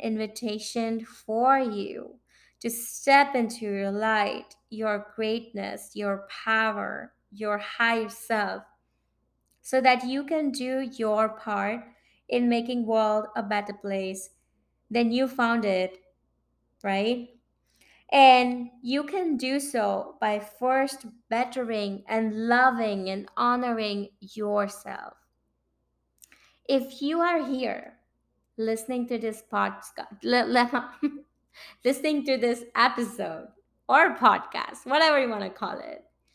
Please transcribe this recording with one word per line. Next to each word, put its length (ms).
invitation 1000
for 520
you 580
to 100
step 640
into 320
your 260
light, 640
your 460
greatness, 800
your 320
power, 680
your 280
higher 500
self, 540
so 200
that 240
you 200
can 260
do 300
your 480
part 520
in 220
making 380
world 480
a 80
better 300
place 580
then 220
you 160
found 380
it, 340
right? 460
And 580
you 220
can 320
do 240
so 600
by 180
first 680
bettering 760
and 400
loving 600
and 260
honoring 760
yourself. 920
If 340
you 200
are 240
here 480
listening 500
to 100
this 340
podcast, 400
le-, 220
le-, 560
<laughs> 840
listening 400
to 120
this 260
episode 720
or 260
podcast, 680
whatever 340
you 100
wanna 200
call 300
it, 260